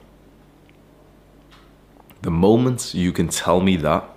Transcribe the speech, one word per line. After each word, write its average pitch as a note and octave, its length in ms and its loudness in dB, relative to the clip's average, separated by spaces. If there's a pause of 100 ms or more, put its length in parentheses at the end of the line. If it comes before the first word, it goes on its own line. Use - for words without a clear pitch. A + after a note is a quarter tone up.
(2250)
The F#2 80 -6
moment A2+ 640 2
you F2+ 180 -2
can E2 160 -2
tell F2 320 0
me F#2+ 160 2
that, D2+ 400 -2